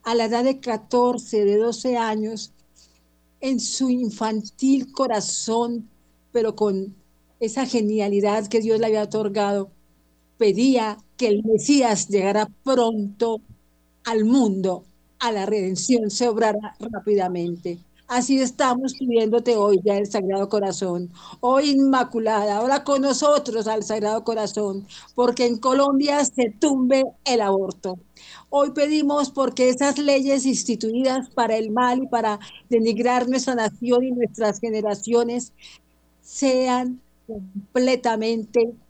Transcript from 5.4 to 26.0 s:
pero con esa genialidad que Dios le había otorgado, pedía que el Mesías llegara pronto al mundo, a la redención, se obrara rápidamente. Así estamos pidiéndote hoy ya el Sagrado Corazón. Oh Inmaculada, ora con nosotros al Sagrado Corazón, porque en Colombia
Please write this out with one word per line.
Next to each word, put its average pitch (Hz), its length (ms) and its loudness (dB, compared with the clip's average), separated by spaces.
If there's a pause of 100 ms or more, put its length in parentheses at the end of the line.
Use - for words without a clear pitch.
pero 220 240 0
con 196 400 -2 (440)
esa 233 260 -2
genialidad 208 840 0
que 226 120 0
Dios 220 200 2
le 226 80 0
había 214 160 0
otorgado, 202 680 -2 (680)
pedía 220 600 2 (200)
que 247 100 0
el 208 160 2
Mesías 220 640 2
llegara 202 420 0 (140)
pronto 226 760 0 (640)
al 220 220 0
mundo, 196 580 2 (360)
a 240 120 0
la 196 140 -2
redención, 214 640 0
se 240 180 0
obrara 214 520 0
rápidamente. 180 1000 -4 (300)
Así 254 300 0
estamos 254 560 -2
pidiéndote 233 600 2
hoy 202 280 4
ya 202 120 2
el 202 140 -2
Sagrado 196 400 -2
Corazón. 180 640 -4 (300)
Oh 254 180 2
Inmaculada, 240 1040 2
ora 269 200 0
con 277 200 0
nosotros 277 640 0
al 220 160 -2
Sagrado 214 400 -2
Corazón, 208 640 -4 (260)
porque 247 320 2
en 240 140 0
Colombia 277 680 2